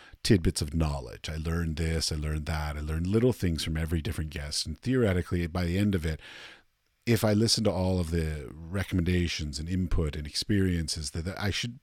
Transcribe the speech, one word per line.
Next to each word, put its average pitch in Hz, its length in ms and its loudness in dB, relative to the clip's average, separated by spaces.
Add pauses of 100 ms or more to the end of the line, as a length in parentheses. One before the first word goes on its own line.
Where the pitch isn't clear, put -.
(220)
tidbits 90 400 4
of 76 120 -6
knowledge. 71 560 -2
I 78 60 -6
learned 82 400 -2
this, 80 340 0
I 80 60 -4
learned 76 300 -2
that, 76 320 -4
I - 20 -6
learned 80 280 -2
little 113 260 4
things 82 280 0
from 80 140 -4
every 80 260 0
different 78 280 -4
guest. 73 360 -6
And 78 140 -8
theoretically, 95 680 2
by 87 180 -2
the 87 120 0
end 101 180 4
of 82 100 0
it, 78 160 -2 (840)
if 113 200 4
I 107 80 4
listen 110 320 4
to 101 60 4
all 92 280 2
of 82 120 0
the 78 420 -2
recommendations 82 1080 0
and 80 80 -6
input 87 480 0
and 73 100 -6
experiences, 87 840 0
that, 85 140 -6
that 95 120 -6
I 101 120 -2
should 120 340 -4